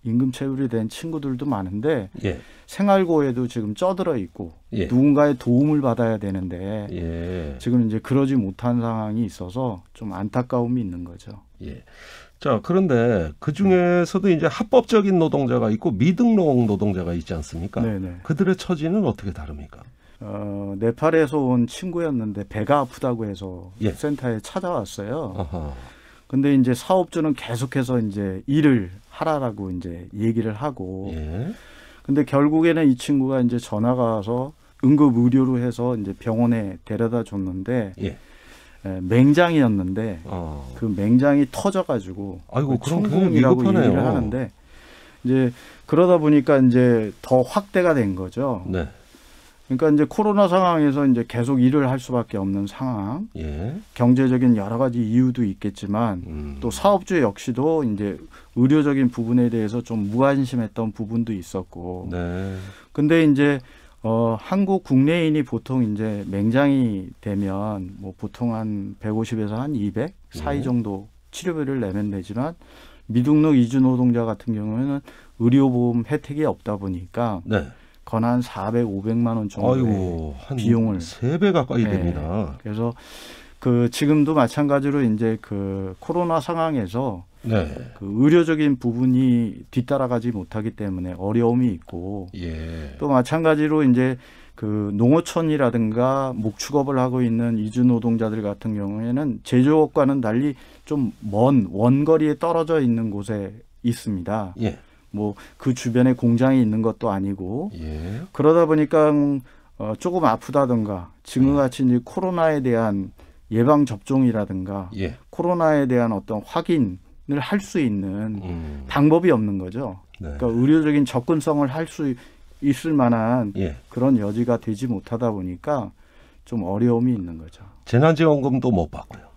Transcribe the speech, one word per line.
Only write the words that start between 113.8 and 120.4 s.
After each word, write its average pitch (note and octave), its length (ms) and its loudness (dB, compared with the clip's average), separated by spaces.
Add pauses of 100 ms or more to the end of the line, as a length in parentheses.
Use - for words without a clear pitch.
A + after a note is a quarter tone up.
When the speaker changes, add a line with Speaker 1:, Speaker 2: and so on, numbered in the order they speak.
Speaker 1:
접종이라든가 G2+ 1080 -2
Speaker 2:
예. F#2+ 200 -4 (140)
Speaker 1:
코로나에 E3 560 2
대한 A#2+ 260 2
어떤 G#2 320 -6
확인을 D3 540 -2 (400)
할 G3+ 220 -2
수 G3 200 -4
있는 G#2 640 -4
Speaker 2:
음. D#2+ 460 -10
Speaker 1:
방법이 D#3 420 4
없는 G#2+ 280 2
거죠. F#2+ 420 -8 (180)
Speaker 2:
네. D#2 180 -10
Speaker 1:
그러니까 B2 100 -2 (140)